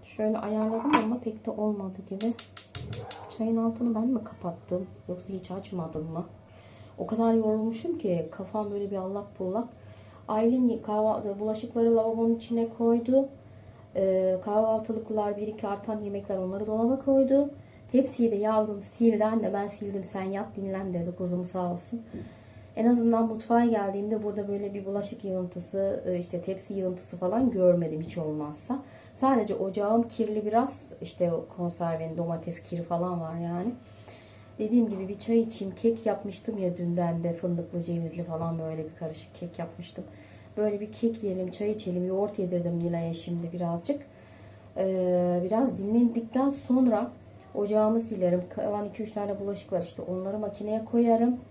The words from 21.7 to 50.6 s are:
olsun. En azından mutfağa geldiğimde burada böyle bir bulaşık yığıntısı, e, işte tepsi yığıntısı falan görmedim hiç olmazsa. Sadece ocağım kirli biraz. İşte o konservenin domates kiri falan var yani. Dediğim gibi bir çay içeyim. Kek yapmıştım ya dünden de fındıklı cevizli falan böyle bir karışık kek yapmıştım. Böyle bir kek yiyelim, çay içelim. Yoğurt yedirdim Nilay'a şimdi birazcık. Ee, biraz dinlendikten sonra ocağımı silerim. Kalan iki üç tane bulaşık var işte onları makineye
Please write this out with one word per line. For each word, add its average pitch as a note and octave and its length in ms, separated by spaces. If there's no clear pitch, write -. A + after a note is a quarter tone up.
olsun. A3+ 300
En A3 80
azından A#3 400
mutfağa A#3 380
geldiğimde G#3 580
burada G3+ 260
böyle G3+ 260
bir G3 120
bulaşık G3+ 380
yığıntısı, F#3 840
e, F3+ 120
işte F3 240
tepsi F#3+ 320
yığıntısı F#3 420
falan A3 340
görmedim F3 500
hiç E3 180
olmazsa. D3+ 600
Sadece A3+ 400
ocağım G#3 540
kirli G#3+ 380
biraz. A#3 460
İşte E3+ 300
o D#3+ 140
konservenin E3 600
domates E3+ 460
kiri E3+ 200
falan E3+ 380
var D#3+ 180
yani. F3 340
Dediğim A3 300
gibi F#3+ 200
bir G3+ 100
çay A#3 220
içeyim. G3+ 340
Kek A3+ 320
yapmıştım G#3 520
ya F3+ 180
dünden F3 480
de E3+ 80
fındıklı E3+ 500
cevizli E3+ 400
falan E3 360
böyle D#3+ 260
bir D#3 140
karışık - 360
kek - 240
yapmıştım. F3 460
Böyle G#3 240
bir G#3+ 120
kek A3+ 300
yiyelim, F#3 280
çay G#3 200
içelim. F3+ 360
Yoğurt G3 320
yedirdim F3 400
Nilay'a E3 360
şimdi E3+ 380
birazcık. F3 500
Ee, F3+ 680
biraz G#3+ 340
dinlendikten A#3 720
sonra B3 420
ocağımı G#3+ 460
silerim. F3+ 420
Kalan G#3 320
iki G3 160
üç G#3+ 100
tane G3+ 280
bulaşık G3 320
var F3 100
işte - 200
onları F#3 360
makineye G#3+ 460